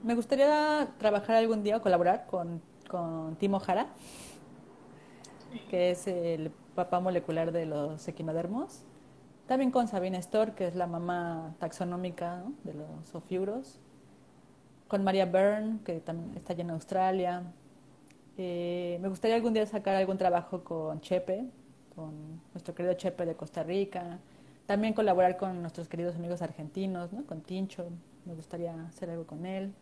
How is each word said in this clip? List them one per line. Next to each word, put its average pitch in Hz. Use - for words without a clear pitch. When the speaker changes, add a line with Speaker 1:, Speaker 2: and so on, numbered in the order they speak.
Speaker 1:
me 233
gustaría 294
trabajar 208
algún 226
día 208
o 233
colaborar 180
con, 170
con 165
Timo 196
Jara, 196
Speaker 2:
Sí. 240
Speaker 1:
que 180
es 175
el 170
papá 180
molecular 170
de 165
los 151
equinodermos. 170
También 262
con 247
Sabina 185
Storr, 220
que 185
es 170
la 180
mamá 170
taxonómica, 175
¿no? 202
de 156
los 156
ofiuros. 190
Con 196
Maria 190
Byrne, 208
que 165
tam-, 170
está 180
allá 170
en 175
Australia. 180
Eh, 175
me 196
gustaría 220
algún 233
día 214
sacar 202
algún 190
trabajo 175
con 156
Chepe, 185
con 156
nuestro 175
querido 180
Chepe 180
de 165
Costa 160
Rica. 180
También 208
colaborar 185
con 185
nuestros 170
queridos 170
amigos 170
argentinos, 175
¿no? 247
Con 160
Tincho, 185
me 175
gustaría 165
hacer 170
algo 165
con 156
él. 190